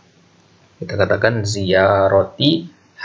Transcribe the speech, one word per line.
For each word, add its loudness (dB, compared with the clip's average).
Kita -14
katakan 0
ziyaroti 0